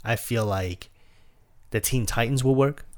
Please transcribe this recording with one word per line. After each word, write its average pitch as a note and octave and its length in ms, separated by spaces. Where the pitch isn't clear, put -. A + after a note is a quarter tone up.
I A2+ 120
feel A2+ 300
like F#2+ 440
the A2 100
Teen B2 240
Titans B2 380
will C3 120
work C#3 300